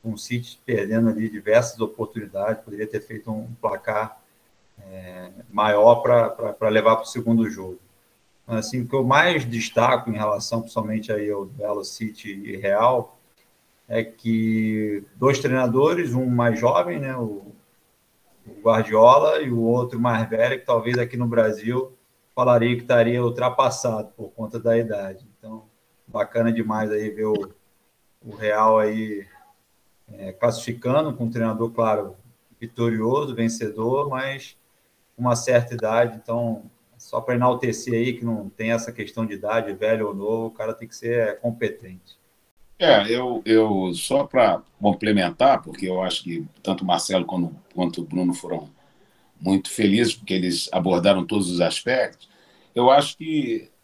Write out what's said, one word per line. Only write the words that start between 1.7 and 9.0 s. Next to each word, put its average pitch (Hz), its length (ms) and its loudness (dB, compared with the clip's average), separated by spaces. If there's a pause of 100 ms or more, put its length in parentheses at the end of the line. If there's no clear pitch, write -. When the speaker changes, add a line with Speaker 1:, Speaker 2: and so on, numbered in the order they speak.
Speaker 1:
oportunidades, 107 840 -4
poderia 104 220 -10
ter 107 140 -6
feito 110 320 -12
um 110 160 -8 (140)
placar, 110 600 -6 (600)
é, 92 500 -18 (180)
maior 107 520 6
pra, 120 280 4
pra, 104 220 -6
pra 110 180 0
levar 110 280 4
pro - 80 -6
segundo 113 440 0
jogo. 92 300 -12 (680)
Assim, 117 360 -6
o 120 60 -6
que 135 80 -6
eu 135 80 0